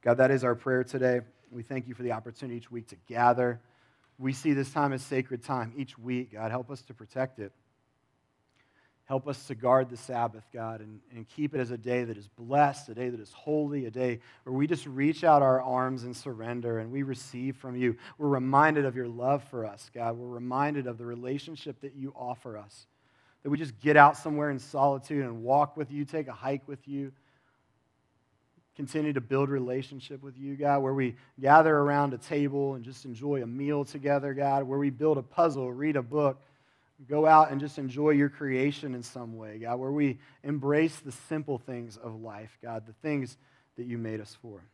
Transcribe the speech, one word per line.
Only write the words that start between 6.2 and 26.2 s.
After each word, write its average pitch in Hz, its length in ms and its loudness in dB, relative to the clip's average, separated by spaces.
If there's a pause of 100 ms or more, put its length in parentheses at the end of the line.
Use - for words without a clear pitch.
God, 110 180 -6
help 123 200 -8
us 135 120 -14
to 120 120 -20
protect 131 440 -8
it. 101 140 -12 (1500)
Help 135 220 -4
us 135 220 -8
to 131 80 -10
guard 131 340 4
the 120 60 -16
Sabbath, 113 560 -6
God, 113 280 -10
and, 107 200 -18 (120)
and 113 160 -16
keep 147 240 -6
it 151 60 -4
as 123 140 -2
a 120 40 -8
day 123 280 -2
that 110 120 -8
is 101 120 -20
blessed, 139 640 0
a 110 40 -12
day 123 160 -4
that 120 80 -10
is 107 140 -16
holy, 147 540 -4
a 113 40 -8
day 123 300 -2 (240)
where 127 100 -8
we 143 140 2
just 160 180 -2
reach 143 380 0
out 151 180 8
our 131 180 6
arms 127 440 -2
in 123 100 -10
surrender 117 640 -6
and 113 140 -8
we 139 100 -6
receive 131 540 -8
from 127 200 -12
you. 120 200 0 (220)
We're 147 100 -2
reminded 139 560 4
of 127 100 -2
your 123 140 -6
love 123 360 -2
for 117 220 -8
us, 101 260 -14
God. 117 240 -6
We're 123 120 -14
reminded 127 580 -4
of 117 100 -8
the 120 80 -14
relationship 135 760 -10
that 139 140 -16
you 139 220 -12
offer 120 400 -10
us, 104 300 -20 (560)
that 143 80 -4
we 147 80 0
just 131 220 -10
get 147 160 6
out 147 200 12
somewhere 147 320 -2
in 135 120 -4
solitude 139 640 0
and 117 180 -10
walk 139 340 2
with 147 140 -8
you, 143 140 -6
take 147 240 -6